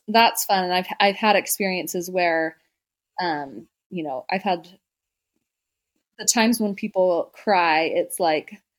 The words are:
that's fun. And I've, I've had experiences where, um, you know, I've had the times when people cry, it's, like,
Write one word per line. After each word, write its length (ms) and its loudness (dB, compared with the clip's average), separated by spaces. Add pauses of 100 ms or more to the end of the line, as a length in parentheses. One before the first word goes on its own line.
that's 360 4
fun. 200 2
And 100 -2
I've, 120 0 (120)
I've 180 4
had 200 4
experiences 760 -4
where, 460 0 (640)
um, 480 -6 (220)
you 140 -8
know, 260 -8
I've 120 -4
had 260 -4 (1500)
the 60 -14
times 360 2
when 140 -2
people 600 0
cry, 480 2
it's, 380 -4
like, 400 -2 (180)